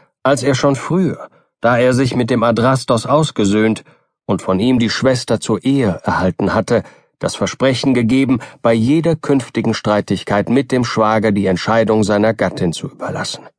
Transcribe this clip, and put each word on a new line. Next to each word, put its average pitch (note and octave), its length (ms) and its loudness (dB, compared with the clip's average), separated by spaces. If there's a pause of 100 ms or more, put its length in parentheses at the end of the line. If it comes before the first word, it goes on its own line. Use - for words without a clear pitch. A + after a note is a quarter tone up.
(240)
als C3 200 0
er C#3 120 2
schon C#3 200 0
früher, D#3+ 540 -2 (300)
da A#2+ 180 2
er B2+ 160 4
sich B2+ 220 0
mit A#2+ 140 0
dem A#2+ 140 0
Adrastos A#2+ 640 0
ausgesöhnt A2 760 0 (420)
und F#2+ 160 -2
von F#2+ 180 0
ihm B2 200 2
die A2+ 100 0
Schwester B2+ 500 0
zur G#2+ 240 -4
Ehe B2+ 400 0
erhalten F#2 500 -2
hatte, A2 300 0 (360)
das - 160 -4
Versprechen C3 580 -2
gegeben, B2 460 2 (220)
bei A#2 120 2
jeder D3+ 420 2
künftigen B2 580 -2
Streitigkeit G#2 760 -2
mit B2 220 0
dem B2+ 120 0
Schwager A2 480 0
die G2 140 0
Entscheidung A2 580 2
seiner G#2 300 2
Gattin F2+ 400 -2
zu - 160 -10
überlassen. - 580 -10 (120)